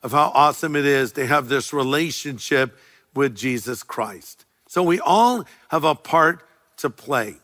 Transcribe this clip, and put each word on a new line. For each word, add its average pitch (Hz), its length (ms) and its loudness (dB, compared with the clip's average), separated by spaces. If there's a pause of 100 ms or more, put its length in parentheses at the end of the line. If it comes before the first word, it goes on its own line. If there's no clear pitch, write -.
of 123 100 -8
how 147 220 2
awesome 147 420 2
it 143 80 0
is 135 280 2
to 135 140 -4
have 139 220 0
this 127 240 -2
relationship 139 1040 -2 (380)
with 131 220 -2
Jesus 120 460 -6
Christ. - 600 -10 (220)
So - 160 -2
we 175 180 2
all 226 440 2 (240)
have 156 160 -2
a 156 100 2
part 160 520 0 (320)
to 139 120 -4
play. 117 540 -6